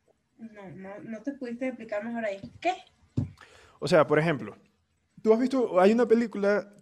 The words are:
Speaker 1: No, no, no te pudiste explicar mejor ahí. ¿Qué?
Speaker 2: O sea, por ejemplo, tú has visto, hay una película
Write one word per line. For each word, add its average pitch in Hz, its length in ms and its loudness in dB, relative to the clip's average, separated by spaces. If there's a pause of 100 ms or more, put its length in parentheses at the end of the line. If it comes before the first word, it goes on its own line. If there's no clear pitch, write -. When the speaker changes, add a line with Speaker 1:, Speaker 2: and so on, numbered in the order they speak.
(380)
Speaker 1:
No, 208 380 -18
no, 190 140 -16 (140)
no 226 180 -14
te 277 120 -8
pudiste 240 340 -8
explicar 226 380 -6
mejor 233 200 -6
ahí. 196 140 -6 (220)
¿Qué? 359 120 0 (1040)
Speaker 2:
O - 80 -4
sea, 151 200 4
por 147 100 2
ejemplo, 147 380 -2 (680)
tú 220 120 4
has 233 60 4
visto, 254 400 0
hay 196 120 8
una 233 160 2
película 208 760 0